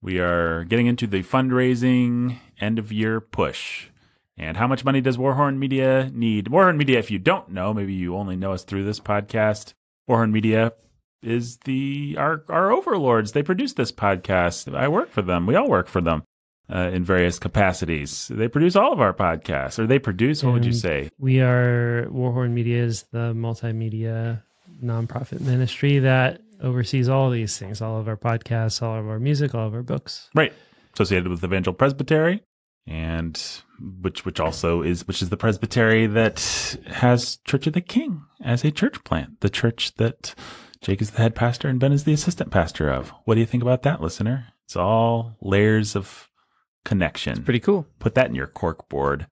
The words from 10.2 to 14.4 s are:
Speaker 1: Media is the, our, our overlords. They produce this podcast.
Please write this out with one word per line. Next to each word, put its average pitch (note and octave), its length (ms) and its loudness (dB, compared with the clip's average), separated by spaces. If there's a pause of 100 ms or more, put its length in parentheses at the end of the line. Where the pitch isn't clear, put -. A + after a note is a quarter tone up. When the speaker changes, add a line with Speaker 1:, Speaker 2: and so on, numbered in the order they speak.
Speaker 1:
Media A2 420 2 (480)
is A#2 440 -4
the, C#3 520 -4
our, D3+ 320 -2
our F3 220 2
overlords. C#3+ 640 2
They D3 100 0
produce F#3 300 -2
this B2 180 -2
podcast. F#2 840 0